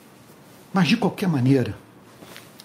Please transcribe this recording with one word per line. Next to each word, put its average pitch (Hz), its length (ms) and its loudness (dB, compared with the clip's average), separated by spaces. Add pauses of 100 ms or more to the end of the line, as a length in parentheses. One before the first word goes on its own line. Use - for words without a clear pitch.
(720)
Mas, 185 160 2
de 196 80 2
qualquer 208 320 -4
maneira, 127 480 0 (880)